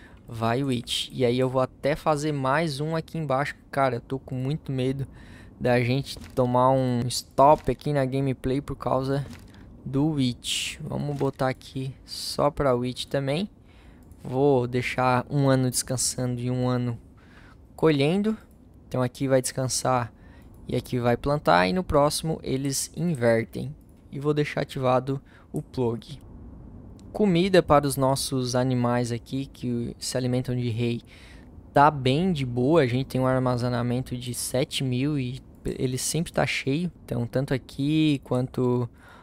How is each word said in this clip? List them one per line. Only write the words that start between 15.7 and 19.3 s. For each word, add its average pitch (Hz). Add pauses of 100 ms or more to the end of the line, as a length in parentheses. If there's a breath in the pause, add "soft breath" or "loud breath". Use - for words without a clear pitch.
descansando 123
e 123
um 127
ano 123 (800 loud breath)
colhendo. 160 (540)
Então 127
aqui 131
vai 131